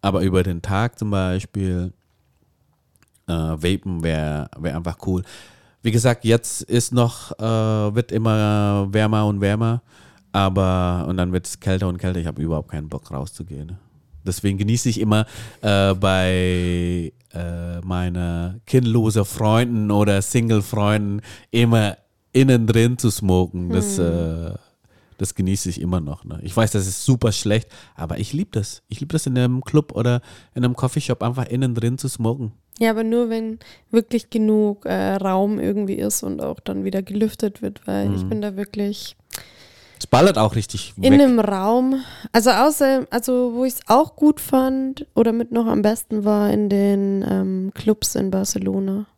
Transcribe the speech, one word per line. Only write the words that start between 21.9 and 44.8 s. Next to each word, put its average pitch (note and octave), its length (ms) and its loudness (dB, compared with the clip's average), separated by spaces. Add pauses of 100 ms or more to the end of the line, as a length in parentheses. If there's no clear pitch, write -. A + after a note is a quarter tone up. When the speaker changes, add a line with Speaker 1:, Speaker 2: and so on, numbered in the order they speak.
Speaker 1:
innen B2+ 340 6
drin A#2 320 4
zu A2+ 140 2
smoken. F2+ 580 0
Das, F2+ 280 0
Speaker 2:
Hm. F2+ 80 2
Speaker 1:
äh, E2 480 -2 (640)
das - 180 -6
genieße F#2+ 340 -2
ich E2+ 100 -8
immer F2+ 200 -2
noch, D2 260 -8
ne? D#2+ 160 -12
Ich F#2 160 -8
weiß, A2 140 2
das F#2+ 160 -2
ist - 180 -6
super B2 260 2
schlecht, G#2+ 360 -2 (280)
aber D#2+ 220 -8
ich - 160 -6
lieb F3 200 -6
das. - 340 -6
Ich - 120 -12
lieb D3 120 -10
das D#3 160 -2
in B2+ 100 -2
einem B2 240 0
Club - 320 0
oder A#2+ 280 0 (340)
in B2 100 0
einem B2 100 0
Coffeeshop - 460 -2
einfach A#2+ 240 -2
innen B2 300 -2
drin A#2 220 -2
zu C#3 100 -8
smoken. A#2 460 -4 (260)
Speaker 2:
Ja, A3+ 100 4
aber A3 140 0
nur, A#3 260 0
wenn A3+ 300 -6 (320)
wirklich A3+ 400 0
genug, G#3+ 540 2
äh, F#3+ 300 0
Raum F#3+ 440 0
irgendwie G3 360 -2
ist - 280 -4
und - 180 -6
auch - 180 -6
dann F#3+ 240 -8
wieder G3 200 -4
gelüftet G#3 580 -4
wird, G3+ 240 -10
weil G3+ 300 -2
ich F#3 80 -4
Speaker 1:
Mhm. F#3+ 60 -6
Speaker 2:
bin G#3+ 120 -4
da G#3 140 -6
wirklich G3+ 600 -8 (840)
Speaker 1:
Es - 80 -10
ballert D3 320 6
auch A2 160 2
richtig - 420 -6
Speaker 2:
in C4+ 160 6
Speaker 1:
weg. C#4+ 80 8
Speaker 2:
einem B3+ 180 6
Raum, A3 600 0 (320)
also A#3 160 6
außer, C4+ 640 4
also B3 420 0
wo A#3+ 120 -2
ich's B3+ 220 -4
auch C#4 280 4
gut D4+ 260 2
fand C4 720 -2